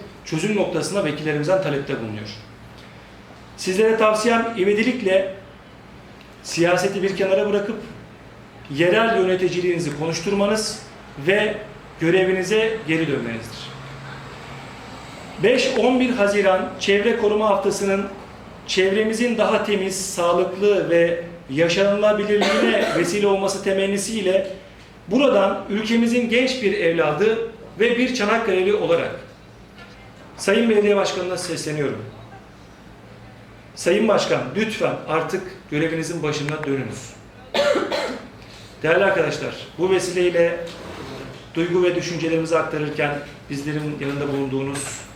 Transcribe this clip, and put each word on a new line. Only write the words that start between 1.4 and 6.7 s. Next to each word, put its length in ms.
talepte 380
bulunuyor. 280
Sizlere 400
tavsiyem 600
ivedilikle 760
siyaseti 600